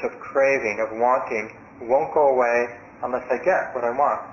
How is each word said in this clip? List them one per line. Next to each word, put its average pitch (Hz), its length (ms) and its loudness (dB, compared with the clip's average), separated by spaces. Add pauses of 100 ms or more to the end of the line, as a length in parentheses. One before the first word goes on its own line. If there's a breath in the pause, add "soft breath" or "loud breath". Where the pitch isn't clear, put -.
of 120 160 -4
craving, 135 600 0
of 110 120 -4
wanting, 113 640 0 (240)
won't 135 320 0
go 147 160 4
away 120 480 2 (260)
unless 123 280 -4
I 123 80 0
get - 360 0
what 120 100 -4
I 120 60 0
want." 131 300 2 (120)